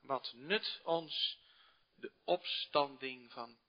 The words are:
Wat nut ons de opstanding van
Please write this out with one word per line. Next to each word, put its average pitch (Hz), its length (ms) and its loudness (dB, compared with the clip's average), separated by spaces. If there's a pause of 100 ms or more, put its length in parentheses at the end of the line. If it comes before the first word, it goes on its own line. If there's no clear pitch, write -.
Wat 127 340 -2
nut 160 500 0
ons 165 540 0 (560)
de - 180 -12 (120)
opstanding 131 1080 0
van 117 260 -12 (100)